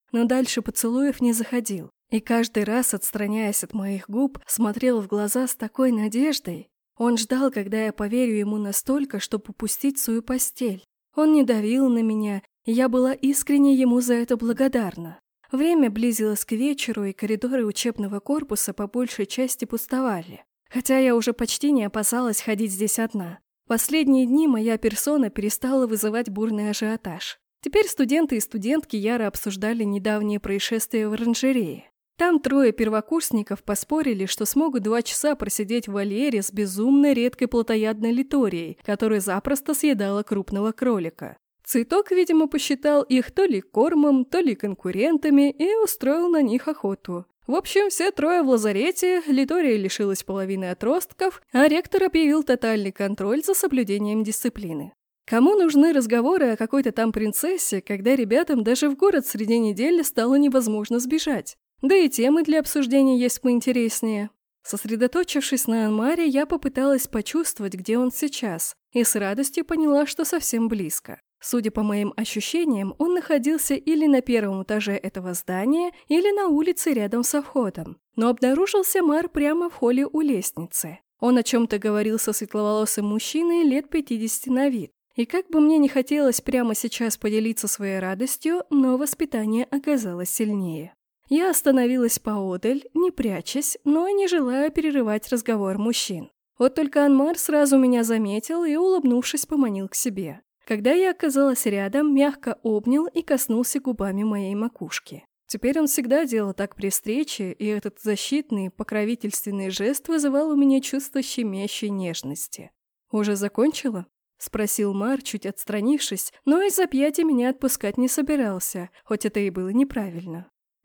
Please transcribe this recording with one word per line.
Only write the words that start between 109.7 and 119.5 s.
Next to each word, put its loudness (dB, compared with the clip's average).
жест -4
вызывал 0
у 0
меня 4
чувство -4
щемящей -6
нежности. -8
"Уже 0
закончила?" -2
спросил -4
Мар, -2
чуть -8
отстранившись, -4
но 4
из 0
объятий 0
меня 2
отпускать -4
не 2
собирался, -2
хоть -4
это -4
и 0